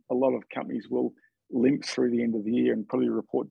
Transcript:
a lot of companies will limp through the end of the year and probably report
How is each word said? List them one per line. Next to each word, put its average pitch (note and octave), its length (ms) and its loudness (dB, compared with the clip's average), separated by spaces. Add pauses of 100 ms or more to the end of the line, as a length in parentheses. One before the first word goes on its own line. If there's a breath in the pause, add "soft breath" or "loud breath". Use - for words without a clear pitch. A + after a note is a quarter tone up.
(120)
a - 20 -2
lot B2+ 220 2
of G#2+ 140 -8
companies C3+ 380 -6
will B2 260 -2 (360 soft breath)
limp C3 340 2
through B2 280 0
the A#2 100 2
end A#2 140 0
of G#2+ 80 -4
the A2 80 -2
year B2 220 2
and G#2+ 140 -6
probably B2+ 220 0
report A2+ 420 -2